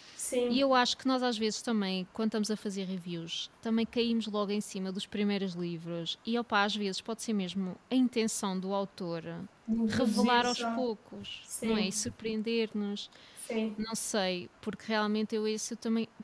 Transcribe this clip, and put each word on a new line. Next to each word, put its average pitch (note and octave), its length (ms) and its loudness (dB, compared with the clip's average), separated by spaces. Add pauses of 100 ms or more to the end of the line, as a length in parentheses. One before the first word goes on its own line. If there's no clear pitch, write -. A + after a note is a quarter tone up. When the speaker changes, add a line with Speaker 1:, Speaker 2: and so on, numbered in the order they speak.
(160)
Speaker 1:
Sim. B3 340 0
Speaker 2:
E B3+ 100 4
eu C4+ 140 6
acho B3 240 4
que - 100 -6
nós B3+ 140 4
às B3 160 2
vezes G#3+ 240 0
também, F#3+ 520 0
quando A3 160 0
estamos G#3+ 220 0
a G#3 60 -2
fazer G3 280 -6
reviews, F3 640 -6 (120)
também A3+ 240 2
caímos A#3 420 0
logo G#3 240 0
em G#3+ 100 0
cima F#3+ 300 -6
dos G3 140 -6
primeiros G3+ 480 0
livros. E3+ 720 -6
E A#3 140 0
opa, G#3+ 240 4
às G#3 120 2
vezes G3 260 -2
pode A3+ 200 -6
ser A3+ 120 -2
mesmo F#3 420 -2 (140)
a B3+ 60 2
intenção A3+ 640 2
do F#3+ 140 -2
autor F3 500 -4 (440)
Speaker 1:
De A3 280 2
Speaker 2:
revelar A#3+ 500 6
Speaker 1:
reduzir - 20 -
Speaker 2:
aos A#3+ 120 0
Speaker 1:
só. A#3 160 -2
Speaker 2:
poucos, G#3 680 -6
Speaker 1:
Sim. - 220 -6
Speaker 2:
não A3 100 4
é? F#3+ 100 4
E F#3+ 40 -2
surpreender-nos. A3 1160 -2 (380)
Speaker 1:
Sim. A3 300 -2
Speaker 2:
Não A3 160 -4
sei, F#3 560 0 (120)
porque - 260 -6
realmente G#3+ 480 2
eu G#3+ 120 0
esse G#3+ 260 -2
eu G#3+ 40 -6
também A3+ 300 0 (160)